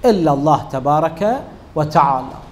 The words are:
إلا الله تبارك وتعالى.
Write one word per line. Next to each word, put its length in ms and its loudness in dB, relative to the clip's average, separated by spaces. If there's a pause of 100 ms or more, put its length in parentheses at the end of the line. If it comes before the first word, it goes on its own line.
إلا 280 4
الله 380 0
تبارك 680 -2 (340)
وتعالى. 640 0 (140)